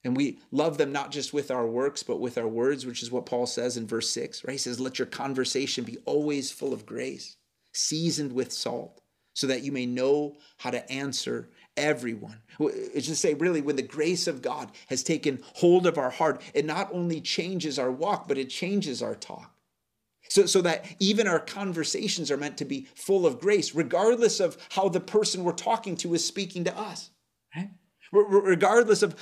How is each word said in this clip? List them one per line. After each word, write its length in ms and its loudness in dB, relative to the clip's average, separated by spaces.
And 120 0
we 240 0
love 260 0
them 160 2
not 180 -4
just 220 -6
with 180 -2
our 160 0
works, 340 -2
but 200 -4
with 160 -4
our 100 -2
words, 380 0
which 180 -8
is 80 -8
what 140 -2
Paul 200 0
says 300 -4
in 120 -6
verse 220 -2
six, 360 -6
right? 80 -6
He 40 -6
says, 220 -4
"Let 200 -4
your 60 0
conversation 800 -2
be 220 -10
always 440 0
full 220 -6
of 140 -6
grace, 500 -10
seasoned 580 -2
with 220 -2
salt, 480 -6
so 140 -2
that 160 0
you 100 -4
may 120 -2
know 520 2
how 120 -6
to 200 -4
answer 600 -4
everyone." 640 -2
W-, 360 -2
it's 140 -2
just 140 -2
say, 120 4
really, 260 2
when 160 0
the 60 0
grace 460 0
of 140 -4
God 300 -6
has 160 -2
taken 380 0
hold 300 8
of 120 4
our 140 0
heart, 300 2
it 100 2
not 300 -2
only 260 -2
changes 580 -4
our 140 0
walk, 380 -2
but 80 2
it 120 -4
changes 520 -2
our 140 -4
talk. 400 -16
So, 160 6
so 160 4
that 240 0
even 280 4
our 120 4
conversations 920 -4
are 60 2
meant 200 -6
to 80 -6
be 300 -8
full 300 2
of 160 2
grace, 340 2
regardless 640 4
of 180 0
how 180 0
the 140 0
person 420 0
we're 100 0
talking 440 -2
to 160 -2
is 100 0
speaking 420 -6
to 120 -2
us, 320 -10
right? 180 -8
Re-, 160 8
re-, 140 6
regardless 520 6
of 180 0